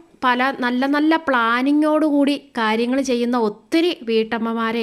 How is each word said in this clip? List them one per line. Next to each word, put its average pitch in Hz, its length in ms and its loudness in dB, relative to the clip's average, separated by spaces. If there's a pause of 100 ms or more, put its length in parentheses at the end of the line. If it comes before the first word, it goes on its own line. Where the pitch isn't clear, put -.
(260)
പല 247 260 0 (140)
നല്ല 247 280 0
നല്ല 311 220 2 (100)
പ്ലാനിങ്ങോടുകൂടി 285 1120 2 (240)
കാര്യങ്ങൾ 233 400 0 (100)
ചെയ്യുന്ന 240 260 0 (120)
ഒത്തിരി 330 440 -2 (180)
വീട്ടമ്മമാരെ 226 720 -2